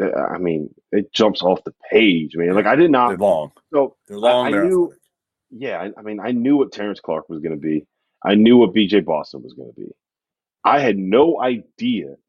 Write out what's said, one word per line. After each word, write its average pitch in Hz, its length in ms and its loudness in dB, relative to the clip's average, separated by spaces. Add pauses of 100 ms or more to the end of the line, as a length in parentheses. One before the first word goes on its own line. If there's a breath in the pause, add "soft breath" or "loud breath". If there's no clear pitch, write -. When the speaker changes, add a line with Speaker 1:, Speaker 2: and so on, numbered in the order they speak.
Speaker 1:
uh, 80 180 -4
I 71 180 -4
mean, 82 360 -6 (180)
it 101 220 -4
jumps 110 280 0
off 92 220 0
the - 100 -14 (160)
page, 80 460 2
man. 85 180 0
Like, 101 120 2
I 117 100 2
did 165 160 4
not 123 180 2
Speaker 2:
They're 92 80 -6
long. 85 360 -2 (180)
Speaker 1:
So 143 240 -2 (140)
Speaker 2:
They're 101 100 -14
long, 123 280 2
Speaker 1:
I, - 20 -4
I - 20 -4
Speaker 2:
they're 101 140 0
Speaker 1:
knew, 180 180 2
Speaker 2:
athletic. - 140 -10 (540)
Speaker 1:
Yeah, 113 300 -8
I, 101 180 -12
I 104 40 -20
mean, 107 160 -10
I 110 120 -6
knew 127 260 0
what 127 140 0
Terrence 104 280 -8
Clark 80 300 -6
was 80 100 -10
gonna 80 180 -6
be. 76 280 -4 (380)
I 98 120 2
knew 117 220 6
what 107 160 4
B 107 140 2
J 101 120 2
Boston 73 440 -6
was 62 100 -20
gonna 62 200 -20
be. 50 140 -18 (760)
I 139 160 4
had 113 180 0
no 117 440 2
idea 113 720 -4 (120)